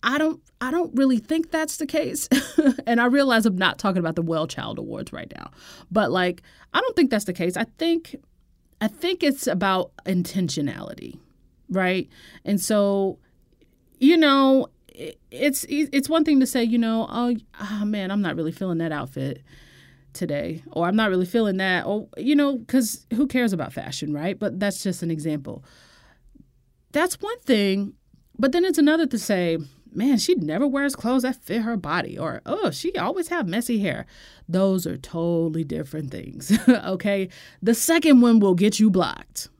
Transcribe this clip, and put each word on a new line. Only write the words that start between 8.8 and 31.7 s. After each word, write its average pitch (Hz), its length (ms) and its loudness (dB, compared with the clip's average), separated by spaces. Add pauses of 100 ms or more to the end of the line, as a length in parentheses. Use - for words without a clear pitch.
I 214 60 0
think 349 360 -4
it's 277 240 0
about 185 440 0 (140)
intentionality, - 1120 -4 (520)
right? 185 400 -2 (340)
And 202 160 0
so, 202 600 0 (800)
you 311 180 6
know, 269 500 6 (220)
it, - 300 -18 (120)
it's, 277 380 -2
it's 285 400 -2
one 320 160 2
thing 294 160 4
to 262 40 4
say, 240 180 0
you 240 140 0
know, 226 320 0
"Oh, 240 260 -2 (260)
oh 202 240 -6
man, 202 260 -4
I'm 202 100 0
not 165 140 -2
really 160 160 -2
feeling 170 280 -4
that 165 120 -2
outfit 139 500 -6 (720)
today," 156 580 -6
or, 170 160 -2
"I'm 185 80 0
not 220 140 2
really 185 160 0
feeling 202 320 0
that," 185 280 0
or, 208 220 -4 (100)
you 277 180 0
know, 285 320 2
'cause 247 460 0
who 262 140 2
cares 247 260 0
about 156 200 -4
fashion, - 400 -8
right? 160 240 -4
But 190 220 -4
that's 196 240 -2
just 185 200 -4
an 170 80 -2
example. 151 520 -6 (1300)
That's 339 300 -2
one 453 180 -8
thing, 202 540 0 (440)
but 262 140 0
then 349 140 2
it's 370 120 0
another 311 300 4
to 240 100 -4
say, 180 400 0 (380)
"Man, 254 220 2
she 359 180 2
never 180 320 -2
wears 277 280 -2
clothes 247 280 0
that 254 200 -4
fit 226 200 -4
her 233 140 -4